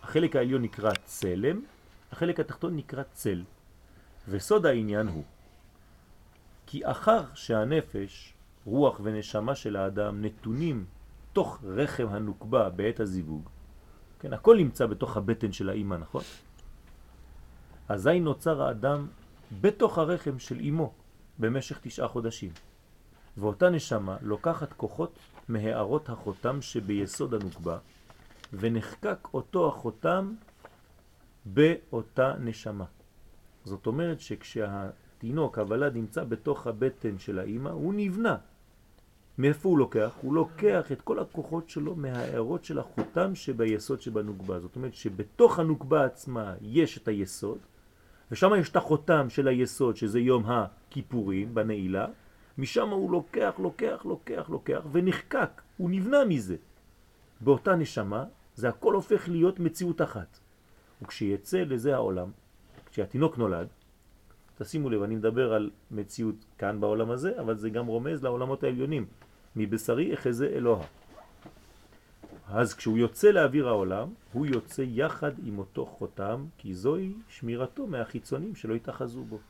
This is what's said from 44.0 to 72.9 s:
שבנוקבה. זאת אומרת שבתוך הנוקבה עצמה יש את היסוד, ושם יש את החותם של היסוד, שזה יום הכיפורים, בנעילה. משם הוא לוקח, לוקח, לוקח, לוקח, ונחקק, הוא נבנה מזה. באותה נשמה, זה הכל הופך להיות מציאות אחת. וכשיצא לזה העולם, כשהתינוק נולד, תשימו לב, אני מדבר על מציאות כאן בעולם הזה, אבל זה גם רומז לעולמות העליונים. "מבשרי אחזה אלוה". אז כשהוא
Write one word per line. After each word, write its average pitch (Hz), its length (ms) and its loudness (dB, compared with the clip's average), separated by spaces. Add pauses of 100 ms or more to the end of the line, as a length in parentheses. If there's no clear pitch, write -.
שבנוקבה. 101 580 -4
זאת 90 160 -12
אומרת 123 180 -8
שבתוך 107 640 4
הנוקבה 151 460 4
עצמה 113 560 -6
יש 127 360 2
את - 100 -6
היסוד, 104 500 -2 (760)
ושם 185 280 6
יש 156 100 0
את - 60 -4
החותם 151 540 4
של 135 180 2
היסוד, 123 500 2
שזה 110 220 2
יום 123 260 6
הכיפורים, 107 1080 -2
בנעילה. 104 520 0 (520)
משם 214 300 0
הוא 190 220 0
לוקח, 185 480 0
לוקח, 185 460 -2
לוקח, - 440 -6
לוקח, 143 300 -2 (120)
ונחקק, 180 720 0 (160)
הוא 175 120 0
נבנה 226 360 4
מזה. 110 300 0 (840)
באותה 139 340 4
נשמה, 113 480 -2 (320)
זה 120 140 0
הכל 185 240 2
הופך 190 360 2
להיות 175 300 4
מציאות 170 420 -2
אחת. - 380 -4 (600)
וכשיצא 101 560 -4
לזה 135 380 0
העולם, 98 360 -2 (600)
כשהתינוק 127 460 0
נולד, 95 300 0 (880)
תשימו 143 320 -4
לב, 107 120 2
אני 107 140 0
מדבר 113 380 2
על 107 160 2 (220)
מציאות 107 540 -4 (120)
כאן 104 220 -2
בעולם 110 320 2
הזה, 127 280 -2
אבל 113 180 -2
זה 107 120 -2
גם 117 160 -2
רומז 123 380 -2
לעולמות 127 400 -2
העליונים. 131 420 0 (500)
"מבשרי 113 580 0
אחזה 127 340 0
אלוה". 117 360 2 (1600)
אז 107 260 2
כשהוא 113 240 0